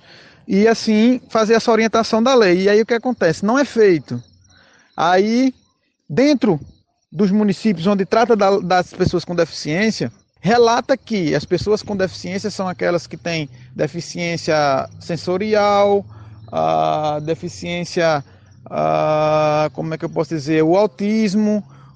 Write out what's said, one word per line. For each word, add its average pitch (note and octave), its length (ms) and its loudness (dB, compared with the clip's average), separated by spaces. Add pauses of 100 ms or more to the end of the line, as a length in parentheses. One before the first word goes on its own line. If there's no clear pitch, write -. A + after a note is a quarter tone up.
(460)
e G3+ 220 4
assim A3+ 520 2 (100)
fazer A3 240 2
essa A3+ 180 2
orientação A3+ 500 2
da C4 120 2
lei. F#3+ 280 4
E G3 60 2
aí G#3 140 4
o G#3+ 40 -2
que A#3+ 80 -2
acontece? G#3+ 520 -2
Não A#3+ 120 2
é C#4+ 60 2
feito. E3+ 580 0 (760)
Aí, G#3+ 580 2 (540)
dentro A3+ 520 2 (500)
dos F#3 200 0
municípios G3+ 560 0
onde G3+ 180 0
trata A3+ 300 2
da, G3 240 2
das F3+ 340 -2
pessoas F3 320 -2
com F3 100 -8
deficiência, E3+ 800 -2 (280)
relata A#3+ 560 2
que E3+ 380 -4
as D3 100 -2
pessoas G3 380 -2
com G#3 140 -8
deficiência F#3+ 540 -6
são F#3 180 -6
aquelas F3 380 -2
que E3+ 100 -16
têm D#3+ 320 -6 (260)
deficiência D#3 1120 -2 (120)
sensorial, G3+ 1040 0 (480)
a D#3 680 0
deficiência, E3 1040 -4 (460)
a, D3+ 1000 0
como D#3+ 220 -8
é D#3 40 -8
que E3+ 60 -12
eu D#3+ 60 -6
posso D#3+ 200 -4
dizer, D#3 320 0
o E3 140 2
autismo, G#3 880 0 (320)